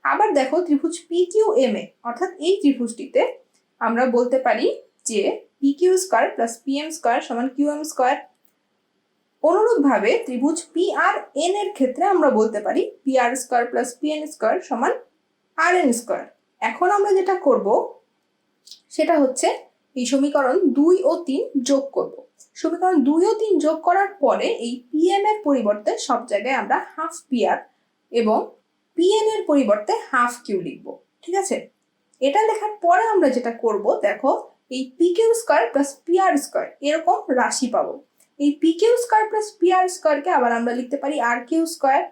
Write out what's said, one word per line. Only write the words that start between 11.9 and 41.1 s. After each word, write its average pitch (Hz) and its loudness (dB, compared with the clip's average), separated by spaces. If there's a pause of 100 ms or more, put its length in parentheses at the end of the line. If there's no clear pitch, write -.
আমরা 311 4 (100)
বলতে 220 0
পারি 294 0 (220)
পিআর 254 2 (120)
স্কয়ার 240 0
প্লাস 247 -2 (120)
পিএন 302 -4 (120)
স্কয়ার - -2 (120)
সমান 277 -2 (720)
আরএন 349 2 (100)
স্কয়ার। - -6 (380)
এখন 233 -2
আমরা 403 2
যেটা 381 0 (120)
করব 214 2 (1300)
সেটা 320 2
হচ্ছে 254 0 (480)
এই 247 -4
সমীকরণ 277 2 (220)
দুই 339 6 (140)
ও - 0 (160)
তিন 285 -2 (260)
যোগ 269 2 (140)
করব। - -4 (460)
সমীকরণ 349 0 (120)
দুই 330 4
ও - 2 (100)
তিন 427 0 (120)
যোগ 320 2 (100)
করার 392 2 (120)
পরে 226 2 (180)
এই 240 -6 (160)
পিএম 381 2
এর 427 0
পরিবর্তে 226 0 (160)
সব 233 0 (100)
জায়গায় 220 -2
আমরা - 0 (160)
হাফ 330 -8 (160)
পিআর 226 0 (640)
এবং 214 2 (580)
পিএন 415 2
এর 381 -4
পরিবর্তে 262 2 (160)
হাফ 247 0 (120)
কিউ 196 -4
লিখব, - -14 (380)
ঠিক 349 -6
আছে? - -4 (680)
এটা 285 2
লেখার 427 -4 (120)
পরে 359 4 (100)
আমরা 311 4
যেটা 233 -4 (120)
করব, 208 -2 (220)
দেখো 240 0 (420)
এই 262 -6 (160)
পিকিউ 359 2 (120)
স্কয়ার 320 2
প্লাস 277 0 (180)
পিআর 370 2 (120)
স্কয়ার - -6 (200)
এরকম 320 0 (240)
রাশি 226 -2
পাবো। 165 -2 (500)
এই 294 4 (120)
পিকিউ 339 4 (100)
স্কয়ার 427 2
প্লাস 427 -2 (140)
পিআর 370 4 (120)
স্কয়ার 302 0
কে 370 -2
আবার 240 2
আমরা 240 -2
লিখতে 254 -6
পারি 294 -4 (140)